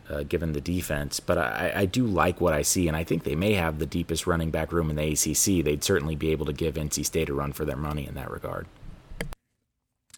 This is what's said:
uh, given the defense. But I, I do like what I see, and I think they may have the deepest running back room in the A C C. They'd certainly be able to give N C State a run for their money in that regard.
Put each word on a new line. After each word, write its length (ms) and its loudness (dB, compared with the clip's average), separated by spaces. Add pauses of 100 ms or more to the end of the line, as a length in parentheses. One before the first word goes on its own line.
uh, 140 -4
given 300 0
the 80 0
defense. 580 -2
But 180 2
I, 380 0
I 100 2
do 200 2
like 340 2
what 140 4
I 80 2
see, 260 2
and 80 2
I 80 0
think 220 -2
they 100 0
may 200 4
have 220 0
the 80 0
deepest 400 -2
running 260 0
back 200 -2
room 180 2
in 60 -2
the 80 0
A 120 2
C 180 0
C. 280 4
They'd 220 0
certainly 320 2
be 160 0
able 140 0
to 80 -2
give 240 -2
N 140 -2
C 120 -2
State 240 0
a 60 -2
run 180 -2
for 140 -4
their 100 -2
money 320 -4
in 80 -10
that 160 -8
regard. 360 -8 (1500)